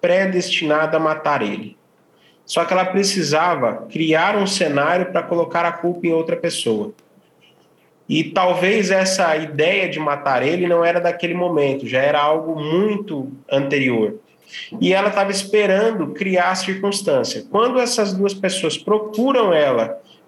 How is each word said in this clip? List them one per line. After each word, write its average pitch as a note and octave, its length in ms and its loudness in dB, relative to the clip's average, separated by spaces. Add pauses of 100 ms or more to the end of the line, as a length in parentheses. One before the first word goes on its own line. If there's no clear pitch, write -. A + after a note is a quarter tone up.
predestinada E3+ 920 0
a - 20 2
matar D3+ 420 0
ele. G#2 340 -8 (680)
Só - 200 -2
que E3 80 -2
ela F#3 120 2
precisava E3+ 1040 0
criar D#3+ 460 2
um G3+ 100 0
cenário E3+ 600 0
pra F3+ 140 -2
colocar E3+ 440 -2
a E3+ 80 0
culpa E3+ 340 -4
em E3 60 2
outra E3 240 0
pessoa. A2+ 560 -2 (1160)
E D3+ 140 0
talvez F3+ 680 0
essa F#3+ 440 2
ideia D#3+ 520 0
de D3+ 100 -6
matar C#3 480 0
ele F3 220 0
não E3+ 160 4
era E3+ 160 2
daquele E3+ 340 -2
momento, D3 540 0
já B2+ 120 0
era D3 200 2
algo D#3+ 340 0
muito D#3+ 760 -2 (180)
anterior. C3+ 640 0 (680)
E F#3 140 4
ela G3+ 160 2
tava G3 220 0
esperando G3+ 800 2
criar F#3 380 0
a F#3 40 0
circunstância. F#3+ 960 -2
Quando B3 300 2
essas G#3+ 320 0
duas G3 200 0
pessoas F#3 460 -2
procuram G#3+ 760 0
ela C3 480 2 (280)